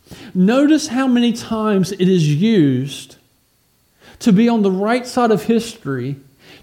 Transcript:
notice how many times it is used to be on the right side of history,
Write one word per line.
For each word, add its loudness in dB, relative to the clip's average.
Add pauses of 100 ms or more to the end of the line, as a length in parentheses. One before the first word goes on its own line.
(340)
notice 2
how -2
many 2
times -2
it 0
is 2
used 0 (1040)
to 2
be 4
on 0
the 0
right -2
side 0
of 0
history, -4 (460)